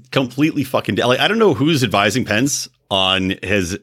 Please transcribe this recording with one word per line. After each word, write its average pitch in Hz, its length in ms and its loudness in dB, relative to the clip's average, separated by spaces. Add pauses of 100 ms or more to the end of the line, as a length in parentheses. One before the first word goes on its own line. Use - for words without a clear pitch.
(120)
completely 139 520 0
fucking 113 320 -2
dead. 113 120 0
Like, 123 120 2
I 143 80 2
don't 214 120 0
know 202 140 4
who's 135 300 2
advising 104 400 2
Pence 120 460 -2 (220)
on 95 520 0
his, 98 400 -2